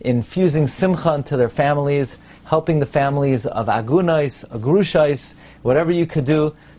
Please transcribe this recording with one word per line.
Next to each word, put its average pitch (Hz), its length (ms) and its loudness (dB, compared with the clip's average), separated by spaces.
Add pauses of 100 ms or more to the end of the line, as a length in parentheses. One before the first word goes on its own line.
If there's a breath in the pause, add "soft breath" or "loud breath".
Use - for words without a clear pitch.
infusing 143 640 0
simcha 165 480 0
into 143 220 -4
their 120 120 2
families, 143 680 -2 (280 loud breath)
helping 160 340 0
the 139 80 0
families 139 580 0
of 110 220 -4
Agunos, 143 800 0
Agrushos, 147 880 0 (260 loud breath)
whatever 156 300 2
you 170 160 0
could 151 180 -2
do 151 300 2 (240 loud breath)